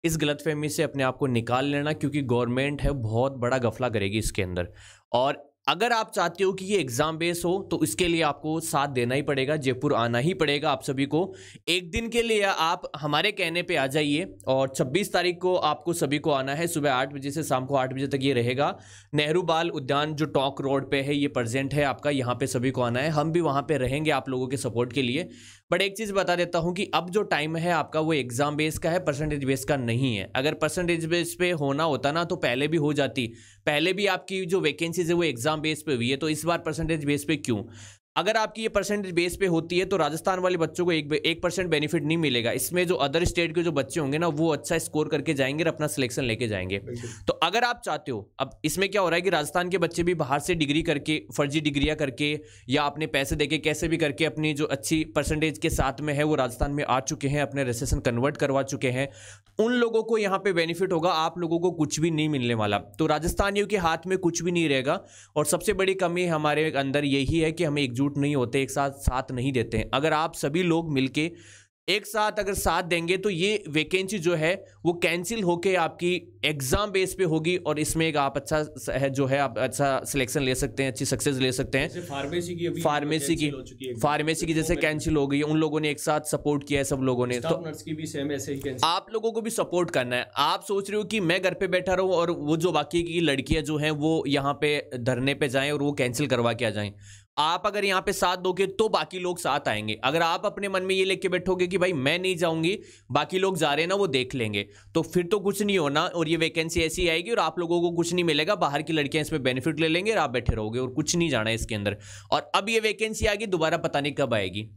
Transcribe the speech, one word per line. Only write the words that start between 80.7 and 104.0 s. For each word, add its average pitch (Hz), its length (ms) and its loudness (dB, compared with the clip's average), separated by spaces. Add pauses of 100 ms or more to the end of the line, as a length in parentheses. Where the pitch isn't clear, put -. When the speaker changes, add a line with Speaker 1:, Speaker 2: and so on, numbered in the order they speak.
Speaker 1:
हैं, 135 80 0
अच्छी - 140 -4
सक्सेस 135 320 0
ले 127 140 2
सकते 127 260 -2
हैं। 151 100 0
Speaker 2:
जैसे 170 140 -10
फार्मेसी 170 540 -6
की 170 100 -4
अभी - 160 -4
Speaker 1:
फार्मेसी 151 540 0
की, 151 60 -2
Speaker 2:
कैंसिल 139 180 -2
हो 123 60 -14
चुकी 120 200 -14
है। 127 80 -6
Speaker 1:
फार्मेसी 151 520 0
की 160 80 0
जैसे 160 220 2
Speaker 2:
गवर्नमेंट 156 180 0
Speaker 1:
कैंसिल 156 220 0
हो 139 120 4
गई 139 100 2
है, 147 60 2
उन 156 140 2
लोगों 156 220 2
ने 156 100 0
एक 143 100 -4
साथ 151 220 0
सपोर्ट 147 460 -2
किया 143 120 2
है 135 40 2
सब 135 160 -2
लोगों 123 280 2
ने। 123 120 -2
Speaker 2:
स्टाफ 160 120 -2
Speaker 1:
तो 175 140 -2
Speaker 2:
नर्स 151 160 -10
की 160 120 -8
भी 156 120 -8
सेम 147 260 -6
ऐसे 139 220 -6
ही 135 60 -6
कैंसिल। 135 280 0
Speaker 1:
आप 185 260 0
लोगों 220 180 0
को 220 100 -4
भी 220 80 -4
सपोर्ट 175 420 0
करना 123 240 0
है। - 220 -2
आप 165 260 2
सोच 196 260 -2
रहे 208 80 -2
हो 214 60 0
कि 214 160 -2
मैं 180 220 2
घर 180 120 2
पे 196 140 -2
बैठा 180 260 2
रहूं 185 180 2
और 170 200 2
वो 147 260 0
जो 170 140 2
बाकी 156 320 0
की 170 160 -2
लड़कियां 156 440 2
जो 151 140 -2
हैं 151 140 2
वो 156 360 0
यहाँ 143 340 2
पे 147 360 0
धरने 127 360 0
पे 139 160 0
जाएं 135 220 2
और 143 120 0
वो 147 80 2
कैंसिल 135 360 0
करवा 117 260 2
के 117 120 -2
आ 107 40 2
जाएं, 101 240 -4 (460)
आप 165 260 2
अगर 202 200 0
यहाँ 190 160 2
पे 196 120 -2
साथ 185 240 2
दोगे 185 320 2
तो 220 200 2
बाकी 180 300 0
लोग 175 200 -2
साथ 143 280 0
आएंगे। 107 260 -2 (100)
अगर 147 180 2
आप 175 240 0
अपने 202 240 -4
मन 185 140 0
में 190 120 0
ये 190 100 4
लेके 190 240 0
बैठोगे 180 380 0
कि 185 100 -2
भाई 180 180 2
मैं 143 240 2
नहीं 185 180 0
जाऊंगी, 165 400 2 (340)
बाकी 147 280 0
लोग 190 180 2
जा 147 160 2
रहे 151 100 2
हैं 175 60 0
ना, 196 60 4
वो 202 140 2